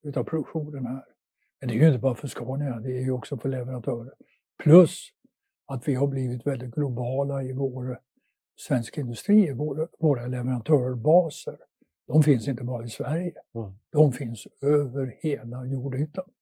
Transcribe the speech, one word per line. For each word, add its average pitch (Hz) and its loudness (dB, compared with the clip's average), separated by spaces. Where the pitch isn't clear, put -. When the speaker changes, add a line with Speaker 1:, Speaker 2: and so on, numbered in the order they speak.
Speaker 1:
utav 143 -4
produktionen 151 -6
här. 131 -6
Men 123 -6
det 113 -2
är 110 0
ju 151 8
inte 139 6
bara 123 0
för 131 -10
Scania, 127 -6
det 127 -6
är - -4
ju 131 -2
också 127 -4
för 135 -4
leverantörer. 123 -6
Plus 165 8
att 139 -6
vi 135 2
har 135 2
blivit 127 -4
väldigt 127 -6
globala 135 -4
i 131 -6
vår 127 -4
svensk 120 -2
industri, 156 4
i 139 -4
vår, 151 -4
våra 127 2
leverantörsbaser. 127 0
De 151 4
finns 135 2
inte 123 -4
bara 123 -6
i 120 -10
Sverige. 160 -6
Speaker 2:
Mm. 107 -8
Speaker 1:
De 151 6
finns 117 -8
över 139 0
hela 127 -6
jordytan. 135 -4